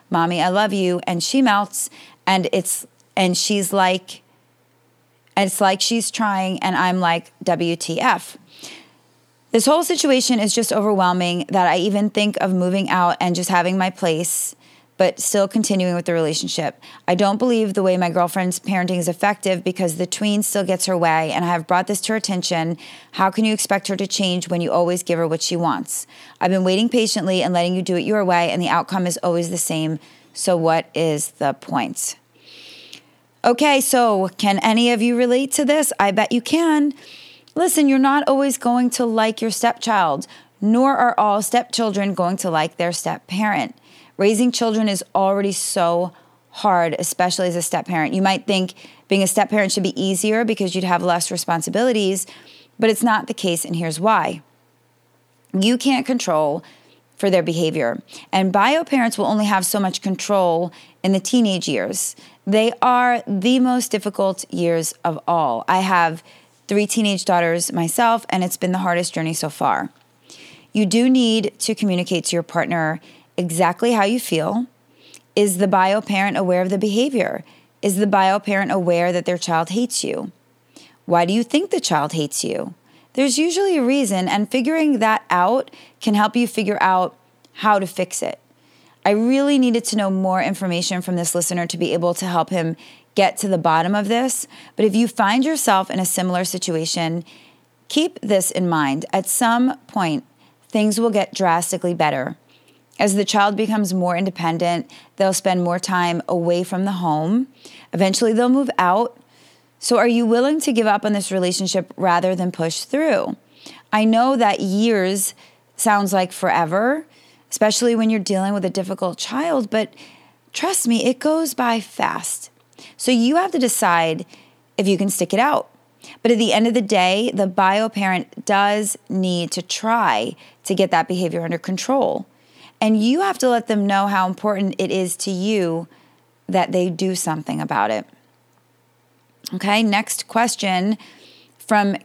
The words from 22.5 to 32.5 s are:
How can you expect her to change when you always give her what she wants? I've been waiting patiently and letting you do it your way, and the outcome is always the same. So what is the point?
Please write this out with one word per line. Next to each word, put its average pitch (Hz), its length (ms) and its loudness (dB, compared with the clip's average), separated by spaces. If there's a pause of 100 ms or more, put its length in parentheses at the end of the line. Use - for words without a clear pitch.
How 190 180 2
can 220 120 0
you 214 100 2
expect 202 340 -2
her 196 80 -2
to 190 100 -4
change 180 420 -2
when 175 140 -2
you 170 100 -2
always 175 300 2
give 170 160 -2
her 165 100 0
what 160 140 -2
she - 140 -2
wants? 160 500 -4 (340)
I've 185 120 2
been 190 120 2
waiting 190 240 2
patiently 208 540 0
and 151 100 0
letting 175 220 0
you 185 80 -2
do 180 140 -2
it 175 60 0
your 208 220 0
way, 175 280 2
and 180 100 -2
the 170 80 -2
outcome 180 380 -2
is 175 160 -4
always 170 260 0
the 180 80 -6
same. 160 400 -4 (360)
So - 220 0
what 165 380 2
is 151 460 -2
the 143 140 0
point? - 640 -6 (1300)